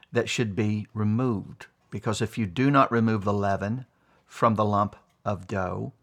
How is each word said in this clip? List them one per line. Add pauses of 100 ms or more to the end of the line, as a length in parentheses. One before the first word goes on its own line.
(120)
that
should
be
removed, (220)
because
if
you
do
not
remove
the
leaven (400)
from
the
lump (260)
of
dough,